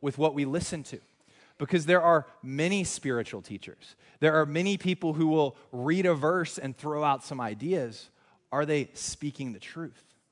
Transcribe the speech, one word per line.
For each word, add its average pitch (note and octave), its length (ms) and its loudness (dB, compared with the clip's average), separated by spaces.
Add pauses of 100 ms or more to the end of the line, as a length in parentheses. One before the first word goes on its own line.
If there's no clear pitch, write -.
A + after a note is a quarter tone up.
with C#3 180 -4
what D3+ 160 2
we C#3+ 100 0
listen D3+ 400 -4
to, - 160 -14 (560)
because D3+ 300 0
there F3 160 6
are E3 240 6 (160)
many E3 420 0
spiritual A#2+ 560 -4
teachers. - 560 -16 (240)
There D#3 140 4
are D#3 100 6
many F3+ 320 0
people F3 380 -2
who D#3+ 140 2
will D#3 280 2 (140)
read D3+ 340 0
a F3+ 100 4
verse D#3 440 0
and C3+ 180 -8
throw D3+ 260 -4
out C#3 220 0
some C3+ 160 -8
ideas. A#2+ 680 -6 (400)
Are D3 160 0
they D3+ 260 0
speaking - 600 -8
the G2 80 -14
truth? - 440 -14 (280)